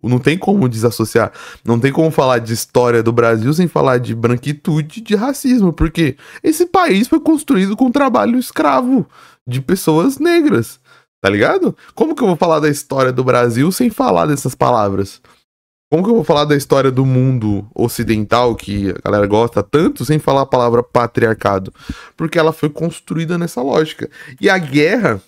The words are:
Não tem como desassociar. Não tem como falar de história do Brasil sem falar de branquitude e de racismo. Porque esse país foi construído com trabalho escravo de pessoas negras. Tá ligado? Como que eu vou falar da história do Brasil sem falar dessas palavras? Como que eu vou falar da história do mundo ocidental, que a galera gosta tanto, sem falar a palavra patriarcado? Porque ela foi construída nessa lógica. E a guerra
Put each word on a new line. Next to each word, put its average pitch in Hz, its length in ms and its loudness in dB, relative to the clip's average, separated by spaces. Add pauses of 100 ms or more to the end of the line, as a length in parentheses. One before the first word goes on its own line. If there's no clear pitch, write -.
Não 123 160 0
tem 147 180 0
como 190 320 0
desassociar. 113 640 -2 (320)
Não 117 140 0
tem 135 140 0
como 160 180 2
falar 131 280 2
de 117 140 -6
história 117 500 0
do 117 100 0
Brasil 117 420 2
sem 175 140 0
falar 135 300 0
de 117 160 -4
branquitude 147 840 -4
e 220 40 -16
de 208 120 -4
racismo. 247 580 0
Porque 160 440 -2 (260)
esse 339 240 0
país 277 400 2
foi 320 140 0
construído 262 560 0
com 262 140 2
trabalho 240 480 0
escravo 262 680 0 (400)
de 123 140 -4
pessoas 180 580 0
negras. 294 600 0 (400)
Tá 98 100 2
ligado? 165 460 2 (180)
Como 311 220 -2
que - 60 -2
eu 233 40 2
vou 180 100 2
falar 165 220 2
da 151 100 0
história 135 440 -2
do 131 100 -2
Brasil 123 480 2
sem 240 200 0
falar 185 360 0
dessas 139 300 -4
palavras? 101 640 0 (720)
Como 165 100 2
que 190 60 0
eu 233 60 4
vou 196 100 2
falar 147 220 2
da 147 100 2
história 139 340 2
do 131 140 0
mundo 123 680 0
ocidental, 113 840 0
que 98 340 -4
a - 200 -6
galera 104 160 2
gosta 107 360 0
tanto, 170 440 -2
sem 156 120 0
falar 139 220 0
a 131 60 -2
palavra 120 360 2
patriarcado? 110 880 -2 (460)
Porque 160 220 -4
ela 160 120 2
foi 156 200 -4
construída 165 680 -6
nessa 170 240 -6
lógica. 202 480 -2 (320)
E 202 80 2
a 196 80 4
guerra 151 720 0